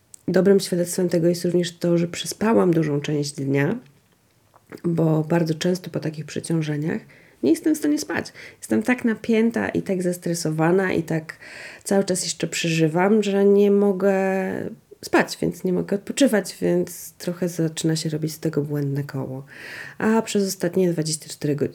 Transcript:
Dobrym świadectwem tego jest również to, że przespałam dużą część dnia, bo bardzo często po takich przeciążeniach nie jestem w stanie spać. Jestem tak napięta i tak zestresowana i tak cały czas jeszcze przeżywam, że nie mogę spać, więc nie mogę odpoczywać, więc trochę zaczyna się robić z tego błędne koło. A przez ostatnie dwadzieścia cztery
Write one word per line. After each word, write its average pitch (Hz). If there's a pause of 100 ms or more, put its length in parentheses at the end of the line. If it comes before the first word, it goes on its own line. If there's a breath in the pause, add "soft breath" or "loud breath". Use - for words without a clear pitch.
(280)
Dobrym 185
świadectwem 175
tego 170
jest 175
również 175
to, 170
że 170
przespałam 196
dużą 151
część 147
dnia, 143 (1040)
bo 160
bardzo 160
często 180
po 151
takich 156
przeciążeniach 156 (440 loud breath)
nie 262
jestem 320
w 302
stanie 302
spać. - (280 loud breath)
Jestem 220
tak 247
napięta 220
i -
tak 185
zestresowana 175
i 165
tak 160 (480 loud breath)
cały 196
czas 185
jeszcze -
przeżywam, 165
że 196
nie 202
mogę 202 (920)
spać, -
więc 170
nie 185
mogę 175
odpoczywać, 214
więc 175
trochę 175
zaczyna 160
się 160
robić 156
z -
tego 156
błędne 143
koło. 135 (540 loud breath)
A 226
przez 202
ostatnie 180
dwadzieścia 156
cztery 147 (180)